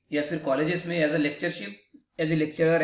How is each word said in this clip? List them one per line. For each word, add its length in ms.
या 100
फिर 160
कॉलेजेस 480
में 120
as 60
a 100
lectureship, 480
as 100
a 120
lecturer, 420